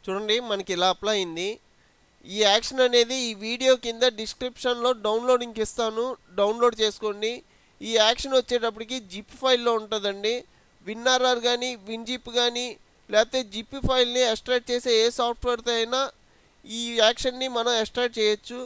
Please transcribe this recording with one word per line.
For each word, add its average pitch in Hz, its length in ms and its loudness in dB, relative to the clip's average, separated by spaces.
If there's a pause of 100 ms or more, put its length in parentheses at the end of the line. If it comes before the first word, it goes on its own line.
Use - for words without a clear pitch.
చూడండి, 208 300 -2 (160)
మనకి 196 260 -4
ఇలా 180 180 2
apply 214 240 -2
అయింది. 175 280 -4 (880)
ఈ - 20 -6 (140)
యాక్షన్ 240 380 2
అనేది 240 280 4 (120)
ఈ - 20 -4 (160)
వీడియో 247 260 2 (120)
కింద 233 200 -2 (160)
డిస్క్రిప్షన్‌లో 247 680 -2 (160)
డౌన్లోడింగ్ 233 580 0
ఇస్తాను, 220 400 -2 (360)
Download 233 420 2
చేసుకోండి. 214 500 -2 (560)
ఈ - 20 -6 (140)
యాక్షన్ 247 360 0
వచ్చేటప్పటికి 233 560 -4 (180)
zip 202 260 -14
ఫైల్‌లో 247 400 2
ఉంటుందండి. 208 540 -2 (520)
WinRR 247 600 2
కానీ, 240 240 0 (160)
WinZip 226 400 -8 (100)
కానీ, 240 300 0 (460)
లేకపోతే 240 280 4 (140)
zip 226 220 -8 (120)
ఫైల్ని 247 340 4 (100)
extract 247 400 -2
చేసే 247 200 0 (100)
ఏ 233 40 4 (120)
సాఫ్ట్‌వేర్తో 240 600 -2
అయినా 233 220 -2 (800)
ఈ - 20 -8 (220)
యాక్షన్‌ని 247 540 2
మనం 233 240 0
extract 233 400 -2
చేయొచ్చు. 214 460 -2